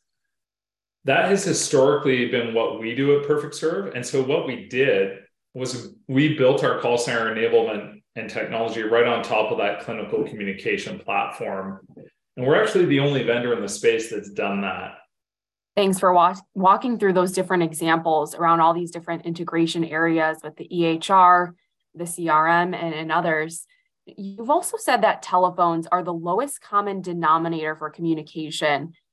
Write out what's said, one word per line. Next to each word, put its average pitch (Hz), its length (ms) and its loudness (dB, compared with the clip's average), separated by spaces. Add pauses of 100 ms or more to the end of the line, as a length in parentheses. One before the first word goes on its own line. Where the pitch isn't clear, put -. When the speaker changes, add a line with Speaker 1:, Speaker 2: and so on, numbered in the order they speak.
(1040)
Speaker 1:
That 165 240 2
has 196 140 2
historically 135 840 2
been 117 240 -2
what 113 260 -2
we 117 160 -6
do 143 240 4
at 143 80 -4
Perfect 147 280 -2
Serve. 175 400 -4
And 123 100 -8
so 135 180 0
what 139 240 -2
we 104 200 -10
did 120 520 0 (340)
was 127 400 -8 (140)
we 143 300 2
built 127 260 4
our 120 160 0
call 120 180 0
center 113 360 -2
enablement 110 680 0 (140)
and 110 140 -12
technology 113 540 -6
right 117 240 4
on 117 160 0
top 107 280 0
of 107 80 -2
that 104 220 -2
clinical 107 420 -6
communication 101 760 -6
platform. 101 840 -6 (500)
And 123 100 -6
we're 165 160 4
actually 190 240 2
the 139 140 4
only 139 240 2
vendor 120 300 0
in 104 80 -2
the 101 80 -6
space 113 420 0
that's 101 200 -8
done 98 300 -2
that. 92 340 -8 (800)
Speaker 2:
Thanks 196 240 2
for 185 120 4
wa-, 180 240 4 (180)
walking 202 440 2
through 196 160 2
those 185 200 2
different 185 300 0
examples 160 720 0
around 165 280 2
all 165 120 6
these 170 180 -6
different 170 340 -10
integration 170 600 -2
areas 160 580 0
with 156 120 -14
the - 200 -16
E 170 100 2
H 165 240 -2
R, 180 440 6 (400)
the 170 140 -10
C 170 220 -6
R 156 180 4
M, 175 260 2
and, 165 200 -6
and 160 180 -6
others. 165 540 -2 (400)
You've 208 440 -10
also 349 280 -2
said 240 260 0
that 196 180 2
telephones 175 680 0
are 180 160 0
the 175 100 -6
lowest 175 480 -4
common 202 400 -2
denominator 165 720 0
for 151 140 -8
communication 156 1040 -4 (200)